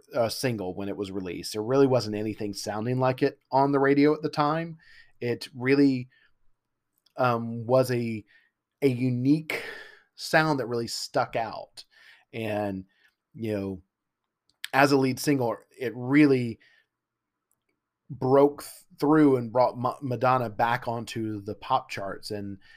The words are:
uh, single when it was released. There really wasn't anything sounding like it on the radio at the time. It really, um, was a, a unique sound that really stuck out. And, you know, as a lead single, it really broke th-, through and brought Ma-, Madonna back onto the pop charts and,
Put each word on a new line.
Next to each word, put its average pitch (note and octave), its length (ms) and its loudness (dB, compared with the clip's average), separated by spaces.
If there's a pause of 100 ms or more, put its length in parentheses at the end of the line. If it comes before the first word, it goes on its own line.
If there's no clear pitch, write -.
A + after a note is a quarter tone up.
(140)
uh, A#2+ 140 0
single G2+ 460 -4
when G2 140 -8
it G2 80 -6
was F#2+ 140 -6
released. F2+ 420 -8
There G#2+ 100 -6
really C3+ 240 4
wasn't A2 300 0
anything G#2+ 380 -6
sounding A2 440 -6
like B2+ 240 0
it C#3 160 0 (120)
on C#3 220 4
the C#3 60 2
radio C#3+ 360 4
at D3+ 80 -2
the D#3 80 0
time. D#3+ 480 -4 (420)
It A#2+ 340 -4
really, C3 540 2 (1080)
um, A#2 500 -2
was B2+ 240 4
a, A#2 340 -4 (560)
a C#3+ 80 4
unique C3 760 0 (540)
sound D#3 440 0
that - 60 -6
really A#2 220 -4
stuck - 480 -4
out. - 480 -8 (480)
And, G#2 520 -4 (500)
you A2 180 -6
know, G2 300 -6 (920)
as C3+ 200 4
a C#3+ 40 4
lead C3 240 0
single, B2+ 360 0 (220)
it A#2 160 -6
really B2+ 640 4 (1500)
broke C#3 540 4
th-, - 280 -20 (100)
through D3 340 6
and A#2+ 160 -4
brought A#2+ 240 2
Ma-, B2 240 -4
Madonna B2+ 480 0
back A#2 380 -2
onto A2 560 -6
the G2+ 140 -10
pop - 340 -4
charts F#2+ 400 -10
and, G2+ 280 -10 (180)